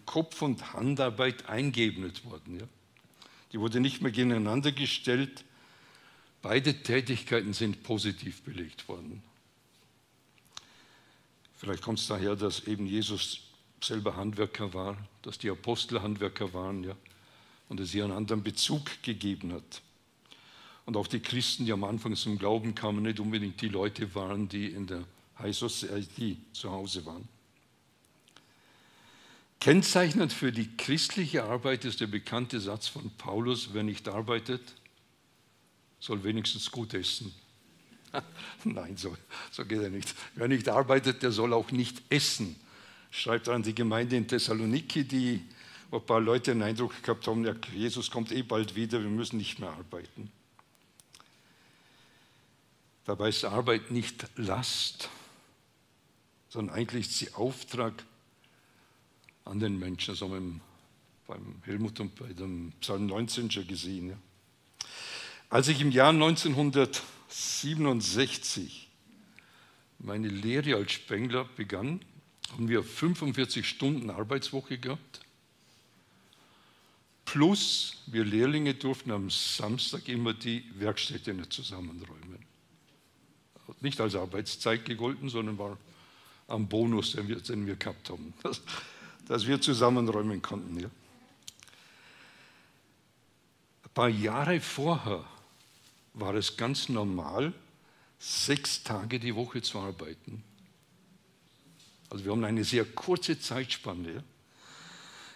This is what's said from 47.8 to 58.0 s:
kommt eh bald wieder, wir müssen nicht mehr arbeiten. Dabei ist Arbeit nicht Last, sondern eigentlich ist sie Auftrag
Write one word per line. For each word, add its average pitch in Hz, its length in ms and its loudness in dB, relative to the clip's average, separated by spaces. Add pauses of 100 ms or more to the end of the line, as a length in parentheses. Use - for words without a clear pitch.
kommt 113 220 -4
eh 127 100 0
bald 110 340 0
wieder, 113 240 0
wir 104 80 -2
müssen 110 300 -2
nicht - 220 -4
mehr 92 100 -6
arbeiten. 87 600 -12 (2750)
Dabei 104 240 2
ist - 160 0
Arbeit 113 440 2
nicht - 360 -2 (100)
Last, - 720 -2 (1400)
sondern 107 260 -4
eigentlich 117 300 -2
ist - 100 -4
sie - 160 -4
Auftrag 120 720 -4 (1400)